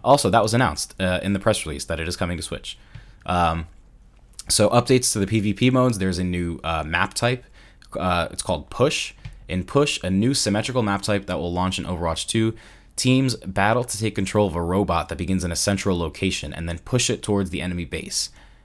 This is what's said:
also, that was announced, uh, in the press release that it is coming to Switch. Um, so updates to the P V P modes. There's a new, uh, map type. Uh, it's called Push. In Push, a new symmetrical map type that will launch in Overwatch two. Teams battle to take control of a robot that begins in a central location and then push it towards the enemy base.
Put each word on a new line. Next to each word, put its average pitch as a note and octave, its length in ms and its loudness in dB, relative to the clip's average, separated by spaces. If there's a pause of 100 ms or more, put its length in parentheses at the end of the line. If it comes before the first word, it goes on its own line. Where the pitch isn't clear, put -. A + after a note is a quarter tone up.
also, C3+ 280 6
that A2 100 6
was A2 120 2
announced, A#2 460 0
uh, F2+ 220 2
in G2 120 0
the G2 60 0
press G#2 260 0
release - 200 -6
that E2 140 -4
it D#2+ 80 -4
is F2 80 -4
coming F2 220 -2
to D2+ 60 -8
Switch. - 340 -10 (480)
Um, E2+ 420 0 (800)
so - 200 4
updates B2 440 4
to A2 60 0
the G2 80 2
P A2 140 0
V G2+ 120 0
P B2 160 4
modes. B2+ 300 4
There's F#2+ 180 0
a F#2 60 0
new, F2 400 -2
uh, D#2+ 200 -2
map F2 300 -2
type. B2 320 -2 (480)
Uh, F2 380 0
it's - 100 -8
called D#2+ 300 -4
Push. - 420 0 (360)
In F2+ 140 -2
Push, C#3+ 400 0
a F2+ 60 -2
new G#2 240 4
symmetrical A#2 500 0
map G2 180 0
type G2+ 240 -2
that F2+ 120 -4
will F2 140 -2
launch F2+ 280 0
in - 60 -6
Overwatch E2 420 -2
two. A2 260 0 (420)
Teams C3 400 2
battle G2 480 0
to - 140 -6
take G#2+ 180 -2
control G#2 320 2
of E2 80 -4
a E2+ 60 -2
robot E2+ 480 0
that E2 80 -6
begins F#2 260 0
in F2 80 -2
a E2 40 -4
central G2 420 0
location E2 560 -4
and E2+ 140 -8
then E2 120 -6
push - 300 0
it A#2 120 -2
towards G2 280 0
the E2+ 120 -6
enemy F2 240 -4
base. C#2 440 -6 (360)